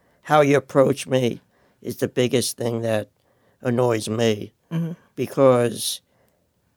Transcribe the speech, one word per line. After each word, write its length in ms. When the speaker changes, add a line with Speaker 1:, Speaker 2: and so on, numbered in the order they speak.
Speaker 1:
how 180
you 160
approach 500
me 340
is 160
the 100
biggest 500
thing 240
that 280
annoys 480
me. 440
Speaker 2:
Mm-hmm. 220
Speaker 1:
Because 840